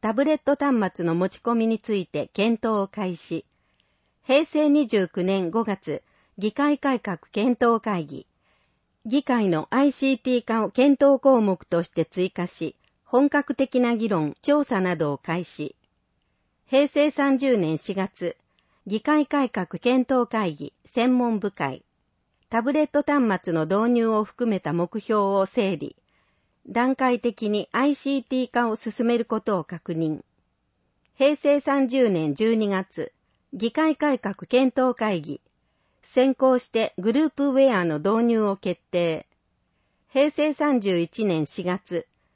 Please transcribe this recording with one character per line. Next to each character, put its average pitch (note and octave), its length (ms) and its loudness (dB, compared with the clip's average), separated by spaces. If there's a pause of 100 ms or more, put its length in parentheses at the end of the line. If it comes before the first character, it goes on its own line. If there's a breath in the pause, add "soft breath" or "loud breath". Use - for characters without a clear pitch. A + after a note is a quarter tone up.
タ A3 120 -2
ブ B3+ 120 0
レ D4+ 100 2
ッ D4 40 -2
ト C#4+ 180 0
端 A#3+ 400 0
末 F3 80 -6
の E3 100 0
持 F3+ 140 0
ち - 100 -12
込 A#3 160 -2
み A3+ 120 0
に A3+ 120 0
つ - 160 -6
い F#3 120 -4
て - 260 -6
検 A3 260 0
討 A3 240 0
を G3 60 -6
開 F#3 280 -6
始。 - 280 -10 (800)
平 C#4+ 220 2
成 D4+ 240 0
二 D4 180 4
十 G3 220 0
九 - 140 -4
年 F#3 280 0
五 A3+ 140 -2
月、 - 380 -6 (360)
議 G#3 140 -2
会 D4 260 0
改 C4+ 220 -2
革 F3+ 180 -8 (120)
検 A#3+ 220 0
討 A#3 300 2
会 F3+ 240 -4
議。 C3 200 -16 (800)
議 C4+ 160 0
会 A#3 260 0
の D#3 220 0
ア C4 140 2
イ C#4+ 80 2
シ C4+ 220 0
ー - 40 -6
テ B3+ 200 0
ィ - 20 -2
ー - 40 -12
化 A3 200 -2
を G3 60 -4
検 C#4 240 4
討 C#4 260 6
項 C4 200 4
目 G3 240 0
と E3+ 180 -2
し F3 60 -6
て E3 160 -2
追 F#3 260 -4
加 F3+ 160 -6
し、 - 280 -8 (300)
本 C#4 240 2
格 C#4+ 260 -2
的 C4 240 -2
な A#3+ 180 2
議 A3 120 -2
論、 D#3 340 -2
調 C#4+ 220 2
査 G#3 160 -2
な F3+ 160 -2
ど D3+ 160 -2
を C#3 60 -6
開 E3+ 260 -6
始。 - 320 -12 (920)
平 C#4 220 2
成 D4 220 2
三 C#4 280 0
十 B3+ 180 2
年 D#3+ 220 0
四 - 160 -8
月、 F#3+ 420 -6 (500)
議 G#3 140 -4
会 D4+ 260 2
改 C#4 240 0
革 F#3 160 -4 (120)
検 B3+ 240 2
討 B3 260 0
会 G3 260 -4
議、 - 180 -14 (120)
専 B3+ 320 0
門 A#3+ 220 0
部 G3 140 -4
会。 C#3 320 -8 (640)
タ A3+ 100 0
ブ B3+ 120 -2
レ D4+ 100 2
ッ D4 60 0
ト D4 140 0
端 B3 420 0
末 F3+ 80 -4
の D#3+ 140 0
導 G#3+ 260 0
入 A#3 160 2
を G#3+ 160 0
含 A#3 260 -4
め F#3+ 100 0
た D3+ 120 -6
目 F3 280 -4
標 G#3+ 200 0
を G3 260 2
整 G3 300 -2
理。 - 200 -10 (680)
段 B3 300 0
階 B3 240 0
的 A3 300 -4
に G#3 220 -2
ア A#3+ 120 0
イ C#4+ 100 2
シ C#4 240 -4
ー B3 60 -8
テ C4 120 -4
ィ B3+ 120 -2
ー - 20 -16
化 A#3+ 180 0
を A3 60 -2
進 A3+ 320 -4
め A#3+ 120 2
る A#3 60 -2
こ - 160 -4
と G3+ 180 -2
を D#3 60 -6
確 E3+ 280 -10
認。 D#3+ 300 -4 (920)
平 C#4+ 220 2
成 C#4+ 240 2
三 C#4 280 0
十 B3 200 2
年 D#3 260 0
十 A3 200 0
二 G#3+ 140 0
月、 F#3+ 440 -6 (400)
議 A3 180 -4
会 D#4 260 0
改 C#4+ 220 0
革 G3+ 160 -6 (140)
検 C4 200 4
討 B3+ 280 0
会 G#3 240 -2
議。 D3 200 -12 (640)
先 C4 320 2
行 C4 240 2
し - 100 -10
て - 300 -2
グ G3+ 140 0
ル C4+ 100 2
ー D#4+ 80 0
プ C#4 200 -2
ウ B3+ 40 0
ェ C4+ 220 6
ア F3+ 80 2
の D#3 140 0
導 G#3 260 0
入 A3+ 180 2
を G3 140 0
決 F#3 240 -6 (100)
定。 E3+ 360 -2 (840)
平 C#4+ 220 2
成 D4+ 220 0
三 C#4+ 280 0
十 F#3+ 180 0
一 E3+ 260 -4
年 D#3+ 220 0
四 - 180 -10
月、 F3+ 420 -6 (300)